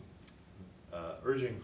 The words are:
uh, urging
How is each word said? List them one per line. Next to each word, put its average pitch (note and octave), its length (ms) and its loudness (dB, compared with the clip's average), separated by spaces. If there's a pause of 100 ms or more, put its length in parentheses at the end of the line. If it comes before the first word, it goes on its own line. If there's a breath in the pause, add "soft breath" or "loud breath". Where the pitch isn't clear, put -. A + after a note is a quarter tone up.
(920)
uh, E2+ 220 0 (100)
urging B2 400 6